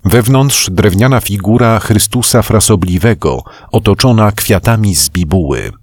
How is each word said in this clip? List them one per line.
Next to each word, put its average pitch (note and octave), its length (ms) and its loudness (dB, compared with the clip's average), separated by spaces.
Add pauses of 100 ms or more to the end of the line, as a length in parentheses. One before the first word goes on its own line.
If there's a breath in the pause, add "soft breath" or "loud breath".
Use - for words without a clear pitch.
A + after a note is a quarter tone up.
Wewnątrz B2 640 2
drewniana G#2+ 500 0
figura A2 580 0
Chrystusa A2 640 0
Frasobliwego, F#2 1000 0 (300 loud breath)
otoczona G#2+ 600 2
kwiatami G#2+ 600 0
z - 140 -2
bibuły. - 640 -2 (100)